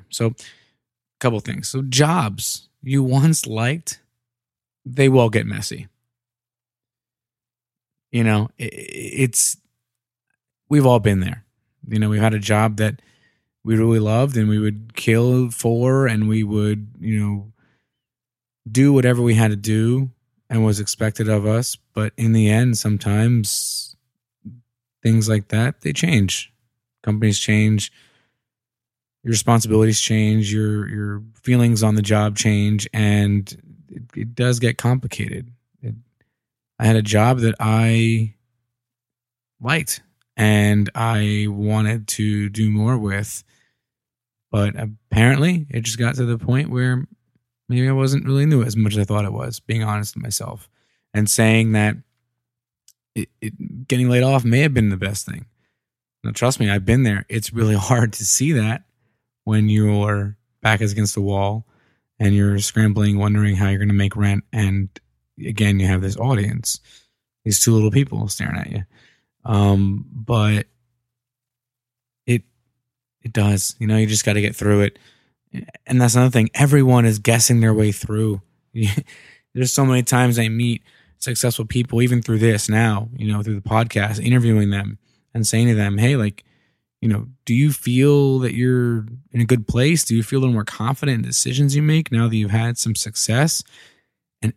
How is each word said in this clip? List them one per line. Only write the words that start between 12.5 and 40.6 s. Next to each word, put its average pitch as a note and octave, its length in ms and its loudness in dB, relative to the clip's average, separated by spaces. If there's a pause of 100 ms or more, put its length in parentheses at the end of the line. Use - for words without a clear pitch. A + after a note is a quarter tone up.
that A2 240 -2 (640)
we A2+ 120 -2
really A2+ 240 2
loved A#2 380 0
and G#2+ 100 2
we G#2+ 120 2
would G#2+ 360 -4
kill A#2+ 560 2
for, B2 560 0
and G#2+ 220 0
we A2 140 0
would, G#2 440 -2 (120)
you G#2+ 200 -4
know, G#2 320 -6 (1200)
do C3+ 240 4
whatever B2 280 4
we A#2+ 120 2
had A2 180 4
to G2+ 60 -2
do A2+ 540 0 (380)
and A2+ 140 0
was G#2 160 2
expected G#2+ 480 -4
of G#2 180 0
us. A2+ 320 -2 (160)
But G#2+ 220 -4
in A2+ 180 2
the G#2+ 160 4
end, A2+ 280 2
sometimes G#2+ 1080 -2 (1160)
things A2+ 260 2
like G#2+ 200 0
that, A#2 320 -2
they - 120 -6
change. C3 580 0 (520)
Companies G#2+ 360 0
change. G#2+ 520 0 (1300)
Your A#2 80 -4
responsibilities A2 680 2
change. G#2+ 520 0
Your, G#2 380 -2
your G#2 340 -8 (180)
feelings A#2 420 2
on G#2+ 120 4
the G#2+ 60 2
job G#2 360 0
change. G#2 560 0
And G#2 580 0 (380)
it, - 140 -18 (120)
it A#2 200 -10
does B2 240 0
get A#2 180 0
complicated. A#2+ 760 -4 (300)
It, A2+ 140 -10 (840)
I A#2 60 -2
had A2+ 100 4
a A2 60 2
job G#2+ 380 2
that A2+ 200 0
I A2+ 720 0 (1300)
liked C#3+ 400 -4 (340)
and G#2 580 2